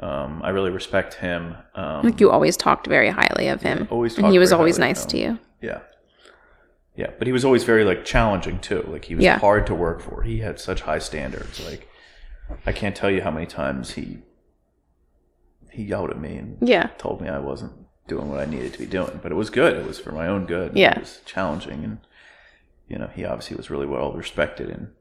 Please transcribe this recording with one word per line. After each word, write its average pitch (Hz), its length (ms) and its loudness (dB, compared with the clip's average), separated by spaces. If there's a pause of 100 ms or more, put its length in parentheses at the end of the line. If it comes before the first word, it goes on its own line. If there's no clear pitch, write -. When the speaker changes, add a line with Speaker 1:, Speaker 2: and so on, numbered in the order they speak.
Speaker 1:
Um, 71 420 -6
I - 80 -2
really 95 200 0
respect 92 440 -2
him. 85 400 -6 (220)
Um, 78 280 -4
Speaker 2:
Like, 233 160 4
you 202 100 10
always 156 260 4
talked - 320 2
very 117 220 4
highly - 380 2
of - 140 -4
Speaker 1:
Yeah, 139 140 0
Speaker 2:
him. - 140 -4
Speaker 1:
always 117 260 0
Speaker 2:
And 208 100 4
he 202 60 8
Speaker 1:
talked 180 80 10
Speaker 2:
was 180 100 8
Speaker 1:
very 170 80 8
Speaker 2:
always 170 200 6
Speaker 1:
highly 175 120 2
of - 60 -2
Speaker 2:
nice - 80 -6
Speaker 1:
him. - 60 -4
Speaker 2:
to - 80 -2
you. 226 200 -2 (240)
Speaker 1:
Yeah. - 180 -8 (1160)
Yeah, - 220 -6
but 123 100 -4
he 127 40 0
was 127 120 2
always 123 200 6
very, 110 200 6
like, 92 200 2
challenging, 101 540 2
too. - 300 -4
Like, 78 160 -10
he 82 100 -8
was 123 100 4
Speaker 2:
Yeah. 170 140 6
Speaker 1:
hard 104 300 6
to 104 80 -2
work 85 240 0
for. - 220 -10
He 110 180 -2
had 104 180 -6
such - 240 -6
high 76 160 -2
standards. - 680 -8
Like, - 240 -12 (800)
I 92 60 2
can't 98 240 -4
tell 101 140 0
you 92 120 2
how 82 80 -2
many 80 160 -4
times 67 460 -6
he, - 260 -10 (1500)
he 110 140 -10
yelled 98 260 -2
at - 100 -6
me 78 160 -8
and - 240 -12
Speaker 2:
Yeah. 233 280 6 (100)
Speaker 1:
told - 240 -4
me 80 60 -8
I 71 100 -4
wasn't 69 340 -8 (340)
doing - 220 -6
what 71 120 -4
I 71 40 -4
needed 67 300 -6
to - 60 -12
be 58 60 -8
doing. - 360 -4
But 82 100 -8
it 80 40 -2
was 110 120 0
good. 143 280 4
It - 100 -6
was - 120 -10
for - 140 -14
my 80 140 -4
own 95 180 0
good. 87 320 -4
Speaker 2:
Yeah. 175 160 8
Speaker 1:
It - 80 -2
was - 240 -16
challenging. 95 600 -6
And, 107 140 -8 (880)
you - 100 -10
know, - 80 -8
he 90 180 -10
obviously - 320 -8
was - 140 -12
really 71 160 -4
well 69 260 -4
respected - 560 -4
in - 220 -12 (100)